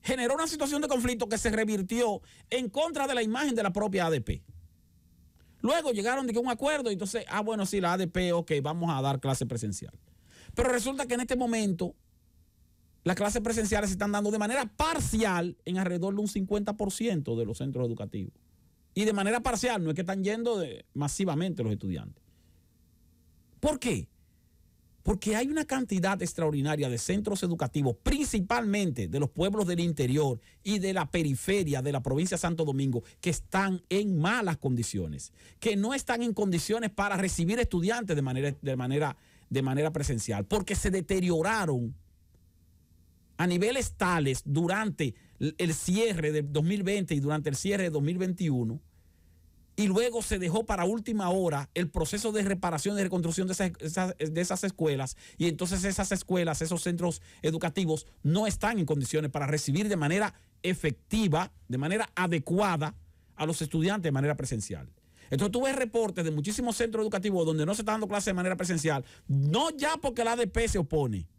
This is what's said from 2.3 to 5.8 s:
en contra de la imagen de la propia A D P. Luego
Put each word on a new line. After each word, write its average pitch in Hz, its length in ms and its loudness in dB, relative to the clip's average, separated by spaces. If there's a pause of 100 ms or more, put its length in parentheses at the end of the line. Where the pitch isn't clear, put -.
en 247 180 -2
contra 294 380 0
de 269 80 0
la 240 80 0
imagen 247 320 0
de 220 80 2
la 196 100 0
propia 190 340 0
A 165 40 2
D 151 100 0
P. - 220 -4 (1160)
Luego 302 320 2